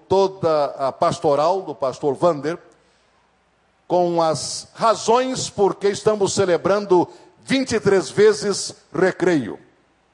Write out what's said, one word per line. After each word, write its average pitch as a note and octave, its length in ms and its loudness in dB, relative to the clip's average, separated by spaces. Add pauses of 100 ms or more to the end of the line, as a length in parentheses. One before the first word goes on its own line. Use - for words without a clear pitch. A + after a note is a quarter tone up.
toda F#3 580 0
a C3+ 260 -4
pastoral E3 720 0
do D#3 120 -12
pastor C3+ 400 -4
Vander D3+ 440 -2 (1300)
com F3 340 0
as - 520 -4
razões A#3 760 0
por F#3+ 260 0
que G3+ 120 -4
estamos G3+ 460 0
celebrando F3+ 760 2 (340)
vinte C4 300 -2
e A3+ 80 0
três G3 300 2
vezes G#3 680 0 (180)
recreio. D#3+ 640 0 (560)